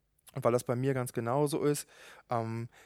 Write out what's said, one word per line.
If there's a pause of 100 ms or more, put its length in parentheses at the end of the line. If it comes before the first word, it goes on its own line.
(340)
Und
weil
das
bei
mir
ganz
genauso
ist, (420)
ähm, (160)